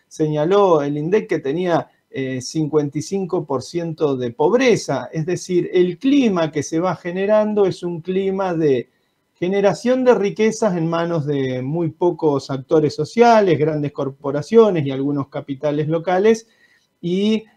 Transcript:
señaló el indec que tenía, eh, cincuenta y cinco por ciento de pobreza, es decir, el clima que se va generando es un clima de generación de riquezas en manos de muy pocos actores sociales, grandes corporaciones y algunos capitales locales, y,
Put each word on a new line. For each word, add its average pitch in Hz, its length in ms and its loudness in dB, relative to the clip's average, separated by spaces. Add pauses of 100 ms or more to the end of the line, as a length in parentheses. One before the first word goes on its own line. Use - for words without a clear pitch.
señaló 156 720 2
el 143 140 -4
indec 185 320 -2
que 170 100 -2
tenía, 160 500 -2 (220)
eh, 131 300 -6
cincuenta 147 580 -2
y 139 40 -6
cinco 185 440 -6
por - 160 -4
ciento 160 540 -4
de 123 160 -4
pobreza, 160 800 0
es 160 120 -4
decir, 175 480 -2
el 180 260 2
clima 226 520 2
que 147 120 -4
se 160 180 -4
va 180 160 -2
generando 208 680 0
es - 180 -2
un 175 200 -8
clima 190 500 -2
de 147 380 0 (440)
generación 202 680 0
de 247 100 6
riquezas 202 640 0
en 160 100 -2
manos 170 380 -2
de 135 380 -2
muy 160 280 -2
pocos 160 600 0
actores 143 440 0
sociales, 214 640 4
grandes 151 340 -2
corporaciones 147 920 2
y 139 60 -4
algunos 139 380 -4
capitales 147 600 -4
locales, 185 580 2 (540)
y, 202 440 -2 (120)